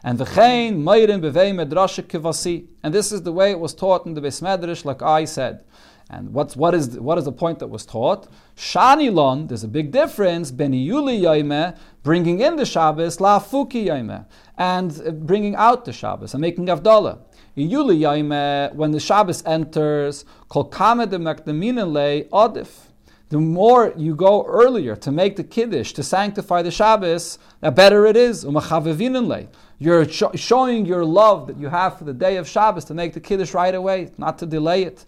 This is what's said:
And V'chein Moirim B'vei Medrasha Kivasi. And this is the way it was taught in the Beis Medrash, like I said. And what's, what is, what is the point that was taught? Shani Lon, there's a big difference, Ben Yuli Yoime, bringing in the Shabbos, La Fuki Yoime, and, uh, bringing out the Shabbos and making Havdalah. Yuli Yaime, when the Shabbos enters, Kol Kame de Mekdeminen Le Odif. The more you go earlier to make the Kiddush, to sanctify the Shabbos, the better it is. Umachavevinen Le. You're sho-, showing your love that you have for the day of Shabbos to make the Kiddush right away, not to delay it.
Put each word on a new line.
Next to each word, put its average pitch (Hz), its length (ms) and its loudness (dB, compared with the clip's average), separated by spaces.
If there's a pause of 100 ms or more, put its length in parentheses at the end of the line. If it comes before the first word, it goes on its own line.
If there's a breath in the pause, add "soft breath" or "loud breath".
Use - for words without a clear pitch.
And 123 160 -4
V'chein 226 640 2
Moirim 208 380 4
B'vei 170 320 0
Medrasha 175 500 -2
Kivasi. 165 640 -6 (160)
And 156 100 -2
this 202 200 -2
is 190 80 -6
the 175 100 -6
way 190 200 2
it 175 80 -4
was 160 140 -8
taught 185 320 0
in 165 100 -10
the 147 60 -8
Beis 139 200 -8
Medrash, 170 420 -4
like 135 180 -8
I 156 220 2
said. 127 400 -8 (460 soft breath)
And 101 240 -14
what's, - 240 -4
what 170 160 2
is, 127 260 -2
what 147 180 -2
is 156 60 -2
the 139 80 -6
point 165 280 -4
that 123 80 -10
was 110 180 -14
taught? 147 420 -4 (300 soft breath)
Shani 262 560 4
Lon, 147 340 2
there's 117 160 -8
a 110 40 -8
big 143 240 -4
difference, 175 580 0
Ben 135 240 -2
Yuli 226 480 -2
Yoime, 156 560 0 (240 soft breath)
bringing 170 400 2
in 320 140 2
the 269 100 -2
Shabbos, 160 560 0
La 202 180 4
Fuki 240 460 -4
Yoime, 107 400 -6 (320 soft breath)
and, 180 480 -2
uh, 160 60 -4
bringing 196 440 -2
out 220 300 4
the 117 80 -10
Shabbos 101 400 -8
and 135 80 -4
making 175 240 -2
Havdalah. 180 540 2 (360 soft breath)
Yuli 185 440 0
Yaime, 143 720 -2
when 151 180 -2
the 151 80 -2
Shabbos 190 460 0
enters, 151 800 -2 (220 soft breath)
Kol 143 180 -2
Kame 226 420 2
de 185 100 -6
Mekdeminen 165 760 -4
Le 147 380 0
Odif. - 580 0 (420 soft breath)
The 147 80 -2
more 190 580 4
you 156 200 -4
go 190 300 4
earlier 208 500 2
to 135 160 -6
make 190 240 0
the 170 80 -6
Kiddush, 208 500 -4
to 151 80 -8
sanctify 190 640 -2
the 170 80 -6
Shabbos, 190 640 0 (240 soft breath)
the 151 80 0
better 202 380 6
it 214 100 4
is. 233 260 2
Umachavevinen 160 840 -2
Le. 101 200 -6 (300 soft breath)
You're 160 320 4
sho-, - 240 -2
showing 240 520 0
your 175 200 -2
love 180 420 4
that 135 100 -12
you 147 120 -10
have 180 280 -2
for 160 80 -18
the 143 80 -8
day 185 240 0
of 165 100 -8
Shabbos 208 380 0
to 151 80 -12
make 165 200 -6
the 160 60 -14
Kiddush 190 340 -4
right 185 220 0
away, 185 420 -4
not 160 220 -6
to 170 80 -10
delay 160 360 0
it. - 240 -12